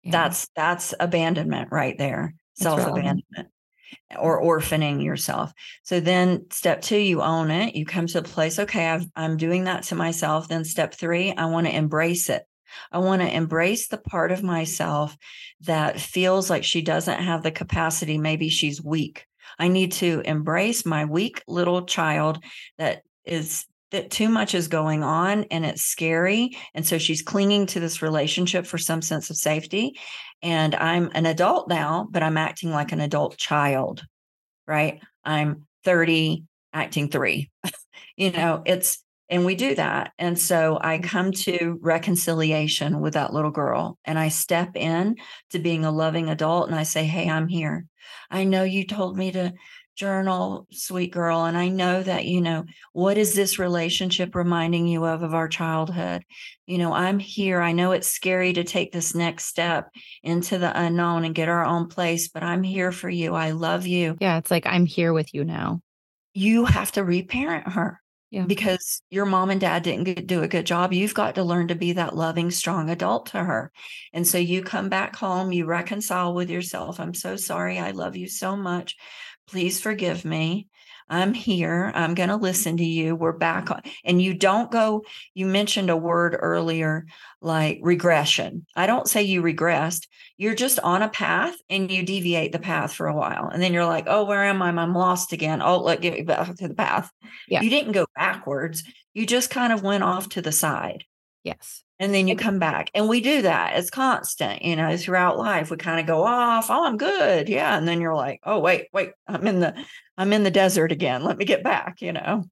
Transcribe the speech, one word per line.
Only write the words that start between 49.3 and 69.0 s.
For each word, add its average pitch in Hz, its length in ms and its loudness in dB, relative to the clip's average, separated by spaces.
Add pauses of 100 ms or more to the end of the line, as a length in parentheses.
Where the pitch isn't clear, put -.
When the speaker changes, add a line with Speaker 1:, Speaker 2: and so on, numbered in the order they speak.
Speaker 2:
to 180 220 -2 (420)
journal, 190 760 -2
sweet 180 400 -4
girl. 170 340 0
And 170 120 0
I 175 120 2
know 185 340 2
that, 185 220 -2
you 180 160 2
know, 165 240 0 (280)
what 196 240 2
is 208 160 4
this 196 240 2
relationship 175 800 0
reminding 170 520 2
you 165 180 2
of, 165 180 0
of 160 100 -2
our 160 140 0
childhood? 170 760 -2 (440)
You 180 100 -2
know, 170 160 2
I'm 190 240 2
here. 190 440 0
I 170 100 2
know 180 220 4
it's 180 140 0
scary 185 460 0
to 175 100 0
take 180 280 -2
this 165 240 -4
next 165 300 -2
step 170 440 -2 (320)
into 170 360 -2
the 175 220 0
unknown 170 460 2
and 160 80 -4
get 160 160 0
our 170 160 2
own 170 220 0
place, 170 400 -2
but 170 160 -8
I'm 175 200 0
here 185 280 0
for 180 180 -8
you. 170 240 -2
I 160 180 0
love 170 360 -2
you." 170 320 0
Speaker 1:
Yeah, 180 180 2
it's - 140 -2
like, 165 160 2
"I'm 180 180 6
here 165 280 2
with 156 200 0
you 143 100 -2
now." 165 380 -4 (520)
Speaker 2:
You 220 320 4
have - 280 4
to 202 100 0
reparent 190 680 -2
her - 260 -2 (300)
Speaker 1:
Yeah. 190 160 -4
Speaker 2:
because 190 640 -2